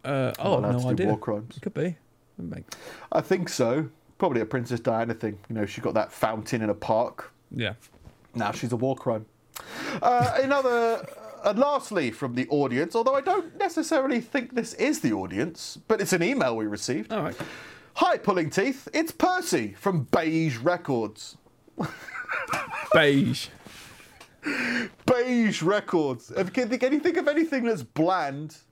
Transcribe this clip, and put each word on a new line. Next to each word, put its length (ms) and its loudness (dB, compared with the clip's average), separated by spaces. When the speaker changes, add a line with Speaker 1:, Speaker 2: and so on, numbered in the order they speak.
Speaker 1:
Uh, 80 -4
Speaker 2:
Not 280 0
Speaker 1:
oh, 180 2
Speaker 2:
allowed 160 2
Speaker 1:
no 40 2
Speaker 2:
to 60 0
do 60 0
Speaker 1:
idea. 180 2
Speaker 2:
war 100 2
crimes. 380 -6
Speaker 1:
It 60 -14
could 120 -6
be. 120 -2
It 120 -4
make 260 -10
Speaker 2:
I 80 4
think 260 0
so. 420 0
Probably 240 2
a 40 0
Princess 360 -4
Diana 320 0
thing. 240 -6
You 80 -6
know, 100 0
she 140 -10
got 140 -2
that 180 0
fountain 500 -2
in 80 0
a 40 2
park. 580 -2
Speaker 1:
Yeah. 200 -4
Speaker 2:
Now 200 -2
she's 180 -4
a 60 0
war 180 0
crime. 300 -2
Uh, 400 4
another, 640 2
<laughs> 180 -14
and 160 2
lastly 520 2
from 240 -6
the 120 0
audience, 480 2
although 200 2
I 60 2
don't 380 0
necessarily 640 0
think 340 -4
this 200 -2
is 260 0
the 100 2
audience, 680 -4
but 100 2
it's 140 0
an 100 2
email 320 2
we 100 -2
received. 460 -4
Speaker 1:
All 120 -2
right. 120 -4
Speaker 2:
"Hi, 220 4
Pulling 320 0
Teeth. 440 -2
It's 180 0
Percy 680 0
from 340 0
Beige 480 2
Records." 760 -2
<laughs> 1160 -6
Speaker 1:
Beige. 540 4
Speaker 2:
Beige 560 4
Records. 680 0
If, 220 0
can, 240 0
can 160 2
you 60 2
think 180 2
of 100 2
anything 380 2
that's 180 0
bland 760 0